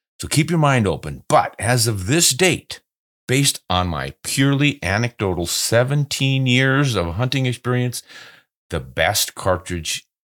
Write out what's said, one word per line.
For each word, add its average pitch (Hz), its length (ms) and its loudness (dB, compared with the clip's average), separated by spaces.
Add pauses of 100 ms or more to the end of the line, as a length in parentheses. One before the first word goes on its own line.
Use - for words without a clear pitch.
(200)
So 85 80 -10
keep 156 220 0
your 175 80 2
mind 135 280 4
open. 76 420 -4
But - 300 2
as 120 280 0
of 98 200 -2
this 160 240 2
date, 156 500 -2 (460)
based 139 340 0 (100)
on 90 180 0
my 69 260 -6 (100)
purely 139 580 2
anecdotal 95 640 -2
seventeen 135 1000 0
years 131 480 4
of 85 200 -2
hunting 127 320 -2
experience, 123 560 -2 (680)
the 80 100 -4
best 80 540 -2
cartridge 87 720 -4 (180)